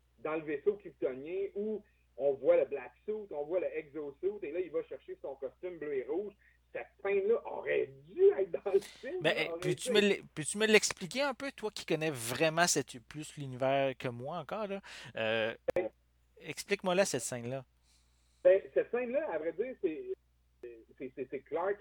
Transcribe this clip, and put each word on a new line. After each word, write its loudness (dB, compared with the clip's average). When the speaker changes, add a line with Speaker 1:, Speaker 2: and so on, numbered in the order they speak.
Speaker 1:
dans -4
le -2
vaisseau 0
kryptonien -6
où -4
on 4
voit 6
le 4
black -6
suit, -6
on -4
voit -2
le 0
exosuit, -6
et -8
là, -4
il -6
va -2
chercher -14
son -10
costume -10
bleu -8
et -2
rouge. -4
Cette -10
scène-là 2
aurait 0
dû -2
être 0
dans -4
le 6
film, -8
Speaker 2:
Ben, 4
Speaker 1:
ça 0
Speaker 2:
eh, -2
Speaker 1:
aurait -6
Speaker 2:
peux-tu -2
Speaker 1:
dû 0
Speaker 2:
me 4
Speaker 1:
être 6
Speaker 2:
l'e-, 4
peux-tu -6
me 2
l'expliquer 4
un 0
peu, -8
toi -8
qui -10
connais 0
vraiment 2
cette, 0
plus -12
l'univers 0
que -4
moi -6
encore, -6
là ? -6
Euh, 2
Speaker 1:
Ben 0
Speaker 2:
explique-moi -2
là 6
cette -2
scène-là. -6
Speaker 1:
Ben, 8
cette 0
scène-là, -2
à -2
vrai -4
dire, -4
c'est, -2
c'est, -14
c'est, -6
c'est -6
Clark -2